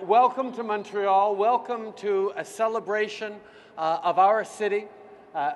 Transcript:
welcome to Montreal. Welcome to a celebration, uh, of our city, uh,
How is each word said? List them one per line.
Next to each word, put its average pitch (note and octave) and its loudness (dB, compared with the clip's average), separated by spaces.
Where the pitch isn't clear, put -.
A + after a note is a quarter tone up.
welcome B3 2
to A#3 -8
Montreal. G3+ 0
Welcome A#3 0
to G3+ -2
a D#3+ -4
celebration, G#3+ -4
uh, D#3+ 0
of E3+ 2
our G3+ 6
city, G#3 -2
uh, D3 -2